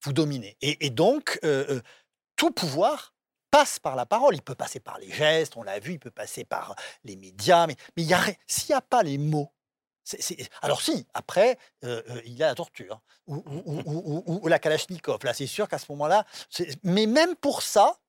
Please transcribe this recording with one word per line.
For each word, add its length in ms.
Vous 120
dominez. 480
Et, 240
et 40
donc, 540
euh, 240
euh, 120
tout 140
pouvoir 640
passe 280
par 180
la 100
parole. 280
Il 80
peut 120
passer 260
par 180
les 120
gestes, 480
on 40
l'a 160
vu, 140
il 60
peut 120
passer 340
par 300
les 120
médias, 500
mais, 100
mais 60
il 60
y 60
a 40
ré-, 280
s'il 260
n'y 60
a 40
pas 200
les 160
mots, 340
c'est, 180
c'est, 140
alors 200
si, 220
après, 440
euh, 160
euh, 140
il 100
y 100
a 20
la 80
torture, 400
hein, 60
ou, 180
ou, 220
ou, 200
ou, 400
ou, 180
ou 40
la 120
Kalachnikov. 640
Là, 100
c'est 140
sûr 200
qu'à 100
ce 120
moment-là, 340
c'est, 360
mais 220
même 280
pour 280
ça, 360